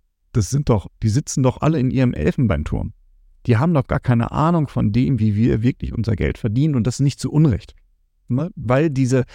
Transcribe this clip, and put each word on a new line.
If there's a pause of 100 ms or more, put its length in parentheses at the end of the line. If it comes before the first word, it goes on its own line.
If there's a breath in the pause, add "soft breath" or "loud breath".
(340)
das
sind
doch, (140)
die
sitzen
doch
alle
in
ihrem
Elfenbeinturm. (520)
Die
haben
doch
gar
keine
Ahnung
von
dem,
wie
wir
wirklich
unser
Geld
verdienen
und
das
nicht
zu
Unrecht.“ (540)
Ne?
Weil
diese, (120)